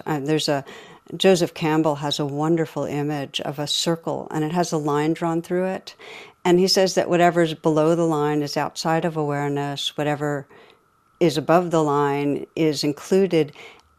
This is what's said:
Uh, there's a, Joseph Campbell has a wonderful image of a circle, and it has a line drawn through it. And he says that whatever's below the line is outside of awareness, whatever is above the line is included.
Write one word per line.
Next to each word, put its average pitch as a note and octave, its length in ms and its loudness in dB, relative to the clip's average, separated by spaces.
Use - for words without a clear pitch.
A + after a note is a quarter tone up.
Uh, D3+ 140 -2
there's D3+ 280 0
a, C#3 160 -2
Joseph F3 380 2
Campbell D#3 420 0
has C#3+ 240 -4
a D3+ 60 -2
wonderful D3+ 600 0
image C#3+ 560 -4
of C#3+ 180 -8
a D3 80 -4
circle, E3 640 -2
and D#3 120 -2
it D3+ 100 -2
has F3 180 0
a E3 60 0
line D3+ 360 0
drawn E3 300 -2
through F3+ 220 -2
it. - 300 -8
And F3 160 6
he F#3+ 80 4
says F#3+ 280 4
that - 140 2
whatever's E3+ 440 4
below D#3 420 2
the E3+ 120 2
line D3+ 340 0
is D3 160 -6
outside D#3+ 480 -2
of D#3+ 100 -4
awareness, C#3+ 840 -4
whatever D3 500 -2
is D#3 180 2
above E3 340 2
the D#3+ 120 4
line C#3+ 640 0
is D#3 280 0
included. E3 720 2